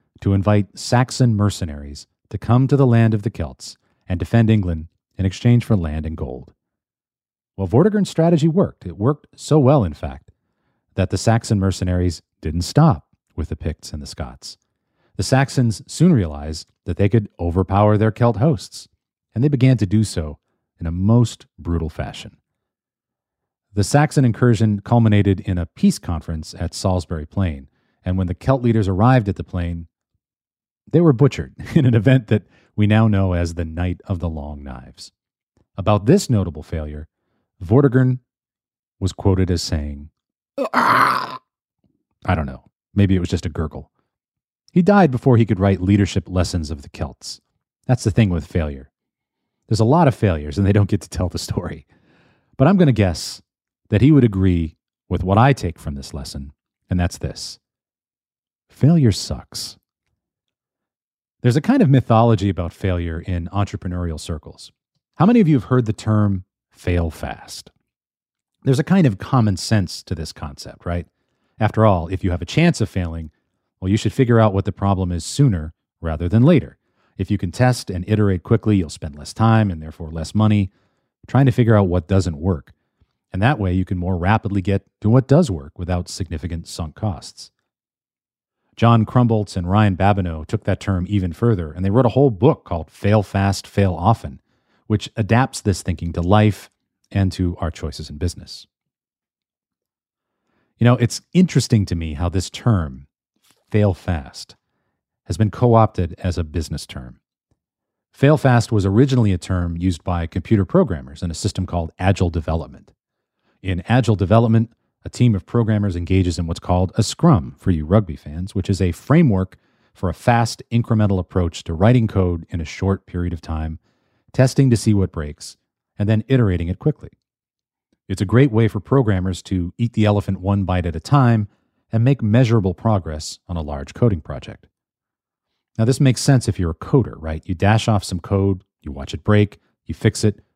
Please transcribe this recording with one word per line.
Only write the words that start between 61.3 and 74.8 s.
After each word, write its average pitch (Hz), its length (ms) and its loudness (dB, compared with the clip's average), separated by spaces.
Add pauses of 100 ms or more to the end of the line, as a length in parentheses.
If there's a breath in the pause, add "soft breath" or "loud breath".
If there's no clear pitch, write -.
There's 123 140 4
a 151 40 0
kind 254 220 2
of 143 80 4
mythology 113 580 4
about 85 240 -4
failure 87 480 -4
in 87 320 -6
entrepreneurial 90 640 -4
circles. - 540 -14 (440)
How 160 100 2
many 240 140 4
of 180 60 4
you 151 100 4
have 113 80 0
heard 123 200 2
the 107 80 -2
term 104 540 -2 (240)
fail 85 400 -4
fast? - 600 -14 (920)
There's 135 160 0
a 156 60 0
kind 185 220 4
of 98 120 0
common 107 400 0
sense - 460 -2
to - 100 -8
this 78 180 -10
concept, - 540 -16
right? 87 200 -6 (540)
After 107 240 2
all, 87 240 2
if 95 160 -6
you 92 60 -2
have 87 100 -4
a 90 60 -12
chance 165 340 2
of 107 80 -2
failing, 82 420 -8 (480)
well, 92 120 -4
you 110 80 2
should - 160 -4
figure 117 260 4
out 107 140 4
what 98 100 -2
the 98 80 -4
problem 92 400 -2